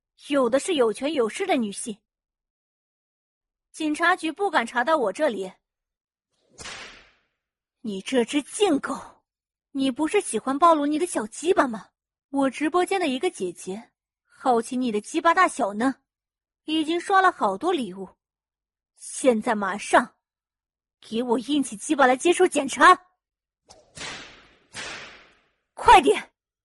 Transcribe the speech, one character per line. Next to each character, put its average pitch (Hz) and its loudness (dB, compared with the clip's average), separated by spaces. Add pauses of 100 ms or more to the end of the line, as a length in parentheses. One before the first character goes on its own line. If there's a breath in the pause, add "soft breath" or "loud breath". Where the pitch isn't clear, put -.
(300)
有 269 2
的 254 2
是 370 -4
有 240 2
权 269 -6
有 233 0
势 381 -6
的 370 2
女 220 -2
性， 202 -12 (1700)
警 302 -4
察 339 0
局 320 -6
不 392 -4
敢 285 0
查 240 -4
到 320 2
我 208 -2
这 302 0
里。 190 -6 (2250)
你 196 -8
这 240 0
只 294 -2
贱 339 0
狗， - -10 (500)
你 269 -2
不 302 -2
是 415 0
喜 226 -4
欢 269 -4
暴 339 6
露 294 2
你 302 -2
的 359 -2
小 254 -6
鸡 339 -4
巴 330 2
吗？ 214 -10 (380)
我 277 0
直 277 -4
播 359 0
间 381 -2
的 359 0
一 262 -2
个 359 -2
姐 185 -6
姐 190 -12 (340)
好 240 0
奇 233 -6
你 254 -2
的 208 -2
鸡 311 -6
巴 339 4
大 359 4
小 208 -4
呢， 254 -2 (680)
已 311 -2
经 339 -2
刷 381 2
了 370 4
好 202 -2
多 339 -2
礼 247 -4
物。 190 -14 (880)
现 - 0
在 233 0
马 202 -4
上 247 0 (840)
给 226 -6
我 247 0
硬 269 -2
起 - -8
鸡 302 -4
巴 269 4
来 254 4
接 254 2
受 370 4
检 277 -2
查， 330 6 (2750)
快 - 8
点！ 339 2 (340)